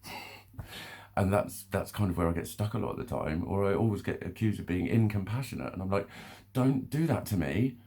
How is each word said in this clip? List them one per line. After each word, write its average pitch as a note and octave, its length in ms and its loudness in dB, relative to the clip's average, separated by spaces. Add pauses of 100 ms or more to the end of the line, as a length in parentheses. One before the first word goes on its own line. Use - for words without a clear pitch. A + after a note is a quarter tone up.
<laughs> - 60 -12 (1040)
And G2 140 4
that's, - 400 0
that's F#2 200 -2
kind G#2 180 2
of E2+ 80 0
where F2 120 4
I - 20 4
get E2+ 160 -2
stuck G#2+ 260 -4
a - 40 -4
lot G2+ 140 -2
of - 60 -6
the - 60 -6
time, - 420 -2
or G2 240 2
I G2 60 4
always G#2 260 2
get - 240 -4
accused G#2+ 360 0
of F#2 40 -6
being F2 220 0
incompassionate, G#2 880 0
and - 80 -6
I'm F#2+ 80 -4
like, G2 180 0 (460)
Don't B2+ 360 2
do D#3 180 2
that A#2 200 2
to G#2 100 0
me. E2+ 380 2 (120)